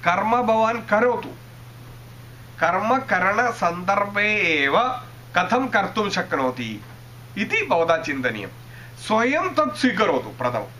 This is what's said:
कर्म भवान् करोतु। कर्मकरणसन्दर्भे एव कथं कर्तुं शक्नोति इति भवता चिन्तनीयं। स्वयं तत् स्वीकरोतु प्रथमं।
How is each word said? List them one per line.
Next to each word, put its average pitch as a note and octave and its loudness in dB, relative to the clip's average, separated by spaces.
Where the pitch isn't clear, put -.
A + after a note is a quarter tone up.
कर्म G#3 2
भवान् A3 2
करोतु। A3+ 2
कर्मकरणसन्दर्भे G3+ 2
एव G3 2
कथं A#3+ 2
कर्तुं G3+ 0
शक्नोति B2+ -2
इति G#4 0
भवता E3 4
चिन्तनीयं। B2+ -2
स्वयं C4+ 2
तत् D4+ 0
स्वीकरोतु G3 2
प्रथमं। A#2+ -4